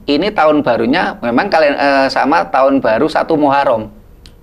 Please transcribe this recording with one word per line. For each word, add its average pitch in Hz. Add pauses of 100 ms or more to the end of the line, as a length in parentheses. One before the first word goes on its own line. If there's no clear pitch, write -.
ini 147
tahun 151
barunya 127
memang 127
kalian, 151
eh, 139
sama 147
tahun 135
baru 120
satu 160
Muharram. 139 (540)